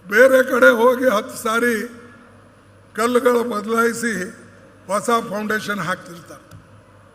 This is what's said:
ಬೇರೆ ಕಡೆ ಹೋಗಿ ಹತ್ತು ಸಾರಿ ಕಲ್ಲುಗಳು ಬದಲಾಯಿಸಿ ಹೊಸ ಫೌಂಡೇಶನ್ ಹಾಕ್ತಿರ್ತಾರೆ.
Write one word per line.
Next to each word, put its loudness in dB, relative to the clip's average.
ಬೇರೆ 6
ಕಡೆ 4
ಹೋಗಿ 2
ಹತ್ತು -4
ಸಾರಿ -2
ಕಲ್ಲುಗಳು 2
ಬದಲಾಯಿಸಿ -4
ಹೊಸ -4
ಫೌಂಡೇಶನ್ -6
ಹಾಕ್ತಿರ್ತಾರೆ. -12